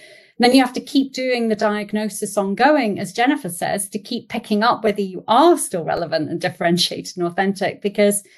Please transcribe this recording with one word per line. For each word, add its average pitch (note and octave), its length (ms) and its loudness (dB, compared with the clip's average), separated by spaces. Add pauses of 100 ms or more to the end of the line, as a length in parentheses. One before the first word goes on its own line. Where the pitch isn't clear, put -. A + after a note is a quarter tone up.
(380)
Then A#3+ 160 4
you C4+ 100 8
have B3 100 -4
to A#3 60 -6
keep - 340 0
doing B3 340 -2
the A3 80 0
diagnosis G#3 800 -2
ongoing, G#3+ 640 2
as G3+ 120 -8
Jennifer B3+ 380 0
says, - 380 -4
to G#3+ 100 -6
keep - 300 -10
picking G#3+ 340 -2
up B3 220 2
whether G#3 180 0
you F#3 240 -8
are D4 320 6
still - 260 -6
relevant D#3+ 460 -2
and E3+ 100 -6
differentiated F3 760 -2
and F3 100 -2
authentic, F#3+ 560 -2
because G3+ 400 2 (160)